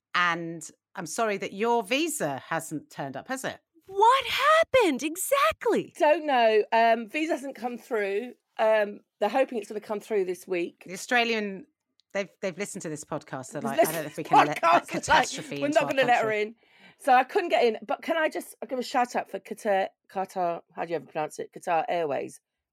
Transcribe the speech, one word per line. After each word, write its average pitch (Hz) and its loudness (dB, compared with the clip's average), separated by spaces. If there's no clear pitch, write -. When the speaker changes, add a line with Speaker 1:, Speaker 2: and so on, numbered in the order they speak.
Speaker 1:
And 170 -2
I'm 180 -10
sorry 214 -2
that 190 -8
your 233 0
visa 226 -2
hasn't 165 -6
turned 139 -10
up, - -14
has 262 -6
it? - -8
Speaker 2:
What 453 4
happened 508 4
exactly? 403 0
Speaker 3:
Don't 311 4
know. 226 4
Um, 226 4
visa 311 -2
hasn't 269 -8
come 240 -8
through. 214 -2
Um, 214 2
they're 202 2
hoping 262 0
it's 202 -8
gonna 214 -8
come 208 -6
through 202 0
this 180 -8
week. 180 -4
Speaker 1:
The 170 -14
Australian, 220 -2
they've, 196 -4
they've 185 -6
listened 196 -8
to 175 -8
this 151 -10
podcast. 143 -10
They're 147 -8
Speaker 3:
They've 226 -4
Speaker 1:
like, 285 -2
"I 339 4
don't - -6
know 330 -4
if 147 -10
we 156 -8
can - 4
let - 4
that - -6
Speaker 3:
listened - 2
to - -12
this - -10
podcast, - -8
like, 294 6
Speaker 1:
catastrophe - -8
Speaker 3:
"We're 277 -2
Speaker 1:
into 302 2
Speaker 3:
not 311 2
Speaker 1:
our 285 -4
Speaker 3:
gonna 262 2
let 240 4
her - 2
Speaker 1:
country." 220 0
Speaker 3:
in." 220 -8
So 269 4
I 254 8
couldn't 349 0
get - 4
in. 220 2
But - -6
can 330 -2
I 320 0
just, 339 -10
I'll 226 -12
give 262 -4
a 240 -4
shout 240 -2
out - -6
for 196 -8
Qatar, 196 -2
Qatar, 185 -4
how 180 -8
do 165 -8
you 165 -2
ever 139 -6
pronounce 151 -6
it? - -10
Qatar 165 -2
Airways. 139 -4